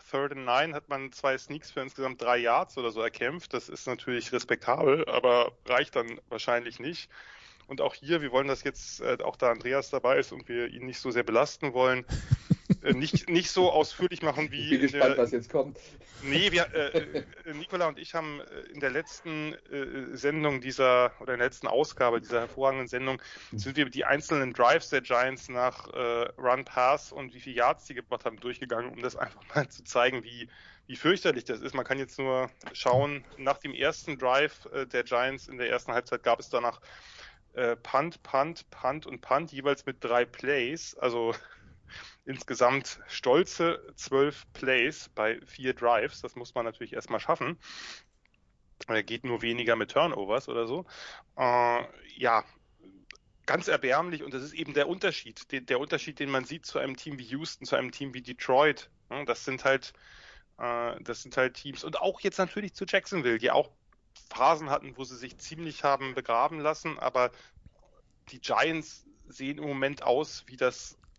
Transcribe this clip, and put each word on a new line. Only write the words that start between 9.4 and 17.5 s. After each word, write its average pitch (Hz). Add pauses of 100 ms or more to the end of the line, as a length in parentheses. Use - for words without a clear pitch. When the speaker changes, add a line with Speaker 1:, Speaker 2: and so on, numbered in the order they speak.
Speaker 1:
Andreas 127
dabei 131
ist 131
und -
wir 120
ihn 123
nicht 127
so 131
sehr 117
belasten 123
wollen, 127
<laughs> - (300)
äh, -
nicht, 156
nicht 175
so 180
ausführlich 160
machen 151
wie 143
Speaker 2:
Ich 147
bin 135
Speaker 1:
in 139
Speaker 2:
gespannt, 135
Speaker 1:
der 123
Speaker 2:
was 113
jetzt 120
kommt. 139 (440)
Speaker 1:
Nee, 160
wir, 170
äh, 147 (220)
äh, 156